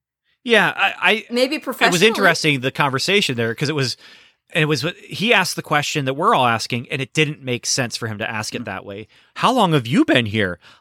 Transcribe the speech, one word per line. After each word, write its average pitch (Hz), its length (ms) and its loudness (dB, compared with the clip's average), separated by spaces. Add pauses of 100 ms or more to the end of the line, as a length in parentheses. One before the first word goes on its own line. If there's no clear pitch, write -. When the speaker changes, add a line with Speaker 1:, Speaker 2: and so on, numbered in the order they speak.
(440)
Speaker 1:
Yeah, 208 300 4
I, 196 280 0
I 202 280 2
Speaker 2:
Maybe 254 260 0
Speaker 1:
it - 100 -8
was 262 100 -6
Speaker 2:
professionally. 180 320 4
Speaker 1:
interesting, 165 540 2
the 131 100 -2
conversation 147 640 0
there, 117 200 -2
'cause 143 120 -2
it 156 80 -2
was, 135 220 -2 (540)
and 165 100 0
it 156 60 2
was, 147 180 0 (180)
he 214 300 0
asked 190 240 2
the 165 60 -6
question 147 420 -2
that 135 80 0
we're 185 200 0
all 135 120 4
asking, 117 440 -2
and 143 120 -4
it - 120 -10
didn't 151 280 -2
make 123 240 -6
sense 120 320 -4
for 117 100 -8
him 104 120 -8
to 107 100 -4
ask 110 260 -6
it 120 100 -8
that 95 200 -10
way. 101 220 -12 (260)
"How 196 180 2
long 208 220 2
have 131 140 2
you 214 180 2
been 123 220 2
here?" 98 320 -2 (220)